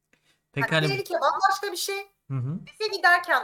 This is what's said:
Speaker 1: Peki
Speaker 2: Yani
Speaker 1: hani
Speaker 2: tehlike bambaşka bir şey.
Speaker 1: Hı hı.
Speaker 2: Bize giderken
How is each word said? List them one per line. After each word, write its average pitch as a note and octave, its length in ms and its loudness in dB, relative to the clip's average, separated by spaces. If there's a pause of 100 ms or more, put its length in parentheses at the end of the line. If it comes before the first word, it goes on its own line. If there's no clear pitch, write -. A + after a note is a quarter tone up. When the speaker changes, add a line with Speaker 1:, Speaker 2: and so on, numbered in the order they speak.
(520)
Speaker 1:
Peki C#3 220 -4
Speaker 2:
Yani D#3 120 2
Speaker 1:
hani - 20 0
Speaker 2:
tehlike F#4+ 260 -4
bambaşka F#4+ 580 0
bir F4 60 -8
şey. G4 340 -8 (200)
Speaker 1:
Hı C3+ 60 -4
hı. C3+ 280 -4
Speaker 2:
Bize G#4+ 300 0
giderken E4+ 480 4